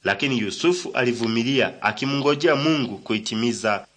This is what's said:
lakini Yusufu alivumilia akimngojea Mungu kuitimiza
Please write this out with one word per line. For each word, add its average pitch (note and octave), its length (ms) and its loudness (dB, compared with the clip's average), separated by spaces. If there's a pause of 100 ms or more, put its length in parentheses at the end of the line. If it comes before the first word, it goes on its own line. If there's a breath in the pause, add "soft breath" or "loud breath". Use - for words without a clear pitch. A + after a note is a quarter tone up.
lakini A#2+ 340 0
Yusufu D#3+ 540 0
alivumilia A#2 880 0
akimngojea C#3 760 2
Mungu C#3 420 0
kuitimiza A2 880 -2 (100)